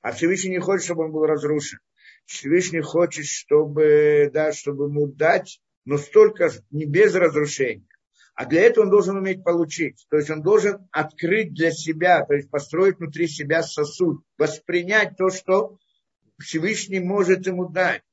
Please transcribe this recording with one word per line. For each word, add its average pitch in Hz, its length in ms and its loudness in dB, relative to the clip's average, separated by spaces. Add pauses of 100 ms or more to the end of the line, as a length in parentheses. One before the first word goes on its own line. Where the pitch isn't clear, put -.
А 117 100 -6
Всевышний 180 380 -2
не 180 100 -4
хочет, 190 240 -2
чтобы 160 200 -4
он 156 80 -8
был 156 120 0
разрушен. 147 540 -2 (480)
Всевышний 165 540 -2
хочет, 156 460 -2
чтобы, 151 1040 2
да, 156 200 0
чтобы 143 340 -6
ему 147 200 -2
дать, 165 540 -2 (240)
но 143 140 -2
столько 214 520 4 (200)
не 151 160 -6
без 180 280 4
разрушения. 147 720 0 (480)
А 131 120 -10
для 160 160 2
этого 226 220 6
он 190 60 0
должен 196 260 4
уметь 190 280 -6
получить. 165 680 -4
То 151 60 0
есть 151 120 0
он 156 140 -6
должен 202 480 0
открыть 165 640 -4
для 160 160 0
себя, 160 540 0
то 143 100 0
есть 139 160 -6
построить 180 480 -2
внутри 160 300 -6
себя 151 340 -2
сосуд, 151 640 -4 (140)
воспринять 175 800 -2
то, 190 140 0
что 185 480 -2 (600)
Всевышний 185 600 -6
может 185 480 0
ему 180 220 -6
дать. 156 340 -2 (100)